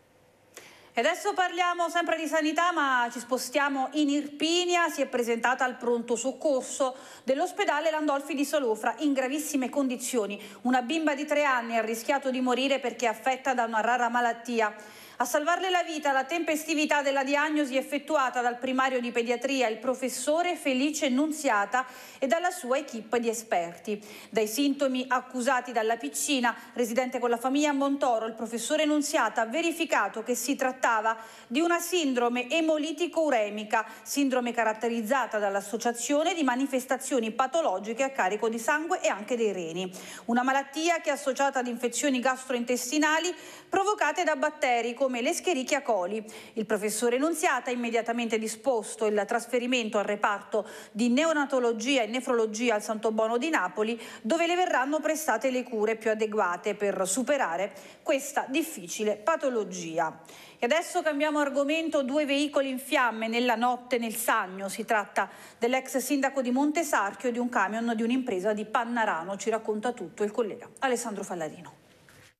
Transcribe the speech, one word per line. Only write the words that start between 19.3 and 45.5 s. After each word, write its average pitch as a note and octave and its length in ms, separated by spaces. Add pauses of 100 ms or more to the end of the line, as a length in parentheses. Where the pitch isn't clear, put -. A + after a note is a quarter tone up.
il A3 100
professore C#4 800
Felice C#4+ 520
Nunziata, B3+ 800 (320)
e C4+ 80
dalla E4+ 240
sua C4 280
equipe A#3+ 420
di A#3 80
esperti. G#3 760 (260)
Dai A3 200
sintomi C4+ 580
accusati B3 640
dalla A3+ 260
piccina, B3+ 560 (200)
residente B3 480
con A#3+ 100
la A#3+ 60
famiglia C#4 340
a C#4+ 40
Montoro, C#4 520
il A3+ 80
professore A#3+ 520
Nunziata C#4+ 560
ha A3 40
verificato C#4 800
che B3 100
si C#4 220
trattava A#3 600 (300)
di B3 140
una E4+ 180
sindrome B3 720
emolitico-uremica, D4 1400 (160)
sindrome B3+ 500
caratterizzata A3+ 880
dall'associazione A#3+ 960
di E4+ 80
manifestazioni B3+ 880
patologiche A3+ 720
a C4+ 80
carico A3 380
di A#3 100
sangue D#4 420
e - 60
anche A3 300
dei A3 160
reni. F3+ 360 (360)
Una A#3+ 180
malattia C#4 580
che D#4+ 100
è - 20
associata C4+ 480
ad B3 80
infezioni B3 500
gastrointestinali C4 1160 (360)
provocate F4+ 560
da D#4 100
batteri C4 600 (100)
come B3+ 160
l'Escherichia C#4 640